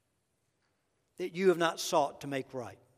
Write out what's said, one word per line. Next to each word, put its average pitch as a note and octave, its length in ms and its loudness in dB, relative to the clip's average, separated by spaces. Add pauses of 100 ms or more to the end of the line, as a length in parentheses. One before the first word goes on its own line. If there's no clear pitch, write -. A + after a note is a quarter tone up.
(1160)
that F3 160 -8
you F#3 160 4
have E3+ 80 6
not E3 220 0
sought D3+ 420 0
to D3 60 -10
make C3+ 260 -6
right? A2 240 -10 (200)